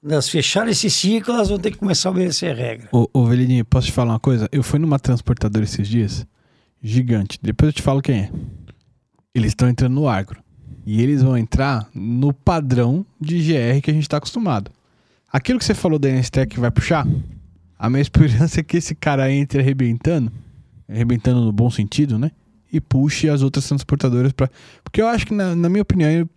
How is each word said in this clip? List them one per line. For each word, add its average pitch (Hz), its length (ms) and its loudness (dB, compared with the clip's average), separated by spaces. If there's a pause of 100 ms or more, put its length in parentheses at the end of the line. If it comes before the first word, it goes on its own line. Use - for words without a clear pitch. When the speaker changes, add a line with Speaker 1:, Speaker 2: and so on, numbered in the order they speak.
Speaker 1:
Quando 147 120 -4
elas 139 140 0
fecharem 226 440 0
esse 190 180 0
ciclo, 226 460 0
elas 214 140 0
vão 202 100 -2
ter 196 100 -4
que - 80 -10
começar 190 320 -2
a - 40 -2
obedecer 180 380 -2
a 123 40 -4
regra. 117 360 -8
Speaker 2:
Ô, 120 220 2
ô, 127 140 4
Velidinho, 123 360 2
posso 123 220 2
te - 80 -6
falar 117 200 0
uma 113 60 -2
coisa? 117 320 0
Eu 135 120 0
fui - 160 0
numa 151 180 0
transportadora 117 680 -2
esses 104 220 -4
dias, 110 380 -2 (560)
gigante. 113 640 0
Depois 107 260 2
eu 143 40 -2
te - 100 -8
falo 135 180 2
quem 120 200 0
é. 101 100 -6 (1040)
Eles 107 180 0
tão 123 160 2
entrando 127 240 0
no 143 160 0
agro. 98 320 -4 (420)
E 107 160 -2
eles 135 220 2
vão 131 160 2
entrar 120 560 0
no 123 400 -2
padrão 139 720 0 (160)
de 160 180 -2
G 160 140 0
R 131 280 2
que 156 100 -2
a - 20 2
gente 151 160 0
tá 151 80 -2
acostumado. 143 540 -4 (600)
Aquilo 226 280 0
que - 60 -4
você 214 100 2
falou 156 240 0
da 139 100 2
Inestec 131 460 0
que 123 40 -4
vai 120 120 0
puxar, 151 340 0 (720)
a 107 100 -4
minha 131 140 2
<laughs> - 0 -
esperança 147 600 4
é - 20 -4
que 175 140 -2
esse 160 180 -4
cara 135 360 0
entre 139 300 0
arrebentando, 131 680 0 (580)
arrebentando 120 520 0
no 113 100 2
bom 113 180 2
sentido, 117 480 0
né? 143 140 -2 (420)
E 156 80 0
puxe 139 480 0
as 143 140 2
outras 135 240 -2
transportadoras 135 640 0
pra, 131 180 0 (340)
porque - 200 -4
eu 226 40 2
acho 233 200 -2
que, 214 80 -4
na, 185 200 -2
na 170 140 2
minha 202 140 2
opinião 165 540 2